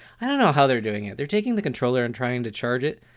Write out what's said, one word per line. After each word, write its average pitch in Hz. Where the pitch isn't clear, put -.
I 233
don't 277
know 202
how 139
they're 127
doing 107
it. 98
They're 139
taking 214
the 208
controller 123
and 120
trying 123
to 117
charge 123
it, -